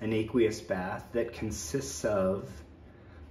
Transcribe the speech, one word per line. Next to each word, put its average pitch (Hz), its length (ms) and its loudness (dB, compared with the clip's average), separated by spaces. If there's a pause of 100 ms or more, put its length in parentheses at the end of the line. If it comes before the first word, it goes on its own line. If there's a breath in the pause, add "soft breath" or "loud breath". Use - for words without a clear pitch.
an 110 120 0
aqueous 110 480 4
bath, - 520 -2
that 117 200 0
consists - 720 -4
of 95 460 2 (800 loud breath)